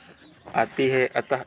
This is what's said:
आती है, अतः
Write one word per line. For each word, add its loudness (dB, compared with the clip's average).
आती 0
है, 2
अतः -4